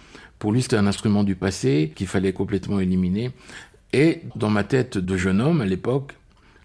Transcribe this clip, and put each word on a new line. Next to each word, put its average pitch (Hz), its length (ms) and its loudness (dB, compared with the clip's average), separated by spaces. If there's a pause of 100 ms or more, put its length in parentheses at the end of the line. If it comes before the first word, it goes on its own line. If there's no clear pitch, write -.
(380)
Pour 107 140 -2
lui, 120 100 4
c'était 120 140 0
un 101 120 4
instrument 101 360 2
du 98 120 0
passé 135 600 0
qu'il 95 120 -6
fallait 95 260 0
complètement 98 460 -2
éliminer. 92 520 0 (600)
Et 160 280 4 (140)
dans 107 140 0
ma 104 140 2
tête 127 340 -2
de 92 200 -2
jeune 95 240 2
homme 156 200 2
à 110 40 0
l'époque, 117 500 -2 (500)